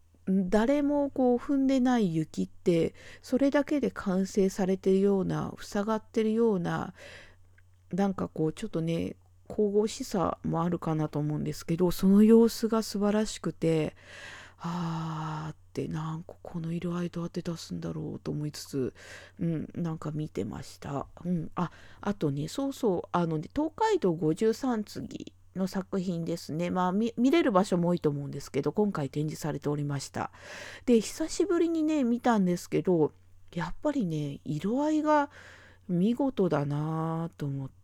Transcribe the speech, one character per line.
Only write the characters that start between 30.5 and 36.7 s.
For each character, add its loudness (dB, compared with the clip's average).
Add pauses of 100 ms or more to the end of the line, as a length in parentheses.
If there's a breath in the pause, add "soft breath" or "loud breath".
で、 8
久 -4
し 0
ぶ 2
り 4
に 0
ね、 2
見 0
た 4
ん 4
で 2
す -12
け 0
ど、 4 (420)
や -4
っ -6
ぱ 0
り -2
ね、 -4
色 -2
合 2
い 2
が 2 (580 loud breath)
見 2
事 2
だ 2
な -2